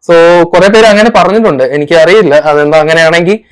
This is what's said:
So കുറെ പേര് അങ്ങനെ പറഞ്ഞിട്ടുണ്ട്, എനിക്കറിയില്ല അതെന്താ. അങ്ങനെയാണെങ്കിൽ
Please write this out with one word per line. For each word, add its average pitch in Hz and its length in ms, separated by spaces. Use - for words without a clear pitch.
So 170 380
കുറെ 180 200
പേര് 220 180
അങ്ങനെ 214 300
പറഞ്ഞിട്ടുണ്ട്, 185 480
എനിക്കറിയില്ല 160 720
അതെന്താ. 147 420
അങ്ങനെയാണെങ്കിൽ 165 640